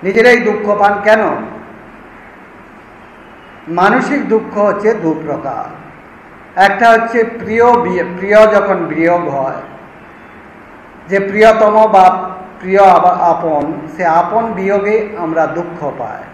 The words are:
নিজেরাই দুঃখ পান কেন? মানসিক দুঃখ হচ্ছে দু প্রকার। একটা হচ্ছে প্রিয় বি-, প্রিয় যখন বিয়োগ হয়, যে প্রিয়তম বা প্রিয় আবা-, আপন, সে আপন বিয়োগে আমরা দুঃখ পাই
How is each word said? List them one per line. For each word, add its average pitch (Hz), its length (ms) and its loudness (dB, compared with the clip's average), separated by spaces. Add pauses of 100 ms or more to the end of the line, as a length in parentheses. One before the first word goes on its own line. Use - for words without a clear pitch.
নিজেরাই 226 340 4
দুঃখ 208 420 -2
পান 202 140 2 (120)
কেন? 214 160 4 (2500)
মানসিক 208 600 0
দুঃখ 208 300 -2
হচ্ছে 208 360 0
দু 156 320 -4
প্রকার। 139 380 -8 (920)
একটা 196 340 4
হচ্ছে 226 340 2
প্রিয় 233 480 0
বি-, 180 320 -2 (140)
প্রিয় 208 280 4
যখন 196 300 2
বিয়োগ 165 520 -2
হয়, 135 280 -6 (1500)
যে 196 120 0
প্রিয়তম 214 720 4
বা 180 380 4 (300)
প্রিয় 190 200 2
আবা-, 180 420 4
আপন, 160 500 -2 (240)
সে 185 80 -6
আপন 202 480 0
বিয়োগে 202 560 -2 (100)
আমরা 160 280 -2
দুঃখ 165 520 -8
পাই 117 240 -10 (120)